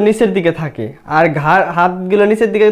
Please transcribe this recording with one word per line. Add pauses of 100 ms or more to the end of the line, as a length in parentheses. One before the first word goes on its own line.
নিচের
দিকে (100)
থাকে, (300)
আর (160)
ঘাড়, (120)
হাতগুলো
নিচের
দিকে